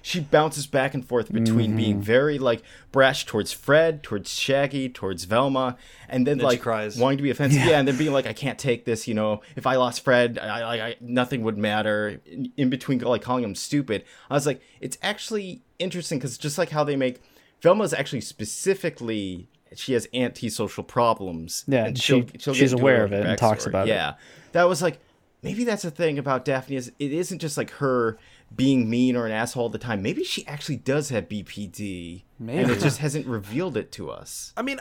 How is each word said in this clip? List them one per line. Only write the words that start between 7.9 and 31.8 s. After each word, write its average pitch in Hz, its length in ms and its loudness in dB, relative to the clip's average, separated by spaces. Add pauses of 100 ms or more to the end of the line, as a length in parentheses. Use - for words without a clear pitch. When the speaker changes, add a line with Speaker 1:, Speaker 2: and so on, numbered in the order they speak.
Speaker 1:
being 151 160 0
like, 135 140 0
"I 110 60 -6
can't 120 260 -6
take 120 260 -2
this, 113 220 -4
you 117 80 -2
know, 107 280 0 (120)
if - 140 -8
I 131 80 2
lost 123 260 0
Fred, 120 400 4
I, - 40 -8 (140)
I, 113 280 -4
I, 117 120 -8
nothing 123 440 -2
would 110 120 -2
matter," 104 720 0
in, - 300 -10
in 135 120 4
between, 131 300 -2
like, 120 240 0
calling 123 220 -2
him 98 100 -6
stupid. 139 480 -2 (260)
I 127 60 -2
was 143 120 2
like, 135 140 -2 (200)
it's - 200 -10
actually 208 640 -6 (160)
interesting, 175 400 -4
'cause 123 200 -8
just 147 200 -6
like 170 120 0
how 151 120 2
they 143 140 0
make, 127 240 -2 (420)
Velma's 190 320 4
actually 143 260 -4
specifically, 110 1300 -4 (260)
she - 200 -4
has 113 200 2
antisocial 110 720 -4
problems. 95 840 0
Speaker 2:
Yeah, 123 200 2
Speaker 1:
and 127 120 -4
Speaker 2:
she, 123 40 -2
Speaker 1:
she'll, 123 240 4 (120)
she'll 139 160 -4
get 127 60 -2
Speaker 2:
she's 135 120 6
Speaker 1:
into 123 100 2
Speaker 2:
aware 131 160 8
Speaker 1:
her 110 60 4
Speaker 2:
of 101 80 0
it 101 140 0
and - 40 0
Speaker 1:
backstory. 98 80 0
Speaker 2:
talks 107 280 4
about 95 220 0
it. 110 40 2
Speaker 1:
Yeah. 78 220 -2 (380)
That 175 160 6
was 175 140 0
like, 175 160 0 (440)
maybe 196 220 -4
that's 214 200 -2
a 175 60 -6
thing 151 280 -2
about 135 260 -2
Daphne, 135 320 -2
is 123 220 -8
it 139 140 -4
isn't 170 280 -4
just, 156 160 -6
like, 135 160 -4
her 123 460 0 (360)
being 131 340 4
mean 123 280 2
or 120 100 0
an 110 60 -2
asshole 117 320 -2
all 117 40 0
the 110 100 -8
time. 110 240 -4
Maybe 185 200 -2
she - 240 -6
actually 143 300 -8
does 151 320 -2
have 110 200 -4
B 104 140 -8
P 101 240 -12
D, 90 580 -10 (140)